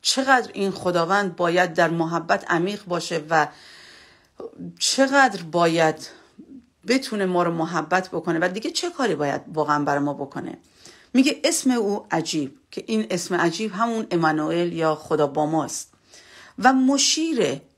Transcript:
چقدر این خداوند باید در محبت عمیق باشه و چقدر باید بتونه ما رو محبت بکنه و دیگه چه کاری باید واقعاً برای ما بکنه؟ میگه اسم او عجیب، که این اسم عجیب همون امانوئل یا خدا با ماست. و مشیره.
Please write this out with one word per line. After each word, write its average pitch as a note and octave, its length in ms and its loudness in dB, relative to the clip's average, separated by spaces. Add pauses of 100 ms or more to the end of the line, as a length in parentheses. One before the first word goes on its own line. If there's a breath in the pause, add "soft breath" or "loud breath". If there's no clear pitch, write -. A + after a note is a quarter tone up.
چقدر B3+ 520 2
این G3 180 -2
خداوند F3+ 640 0
باید F3 380 2
در E3+ 160 4
محبت E3 600 -2
عمیق F3+ 340 -2
باشه E3+ 440 -4
و D#3 180 2 (1300 loud breath)
چقدر C4 640 2
باید E3 680 2 (760 loud breath)
بتونه A3 380 0
ما F3+ 180 2
رو E3+ 80 0
محبت E3+ 580 -2
بکنه E3 320 -2
و F3+ 80 2
دیگه G#3 220 -6
چه F4 180 -4
کاری A#3+ 260 -2
باید C#3+ 260 -2 (120)
واقعاً D3 300 2
برای C#3+ 160 0
ما C#3+ 140 -2
بکنه؟ C#3 440 -10 (560 loud breath)
میگه C4+ 300 2
اسم D4+ 280 2
او G#3 400 0
عجیب، D#3+ 460 -4 (140)
که - 160 -10
این A3 220 -2
اسم F3+ 260 -4
عجیب E3+ 380 0
همون A3+ 380 -2
امانوئل E3 600 0
یا D#3+ 220 2
خدا D3+ 320 0
با D3 180 0
ماست. D#3 480 -4 (680 loud breath)
و G3 140 6
مشیره. B3 880 2 (160)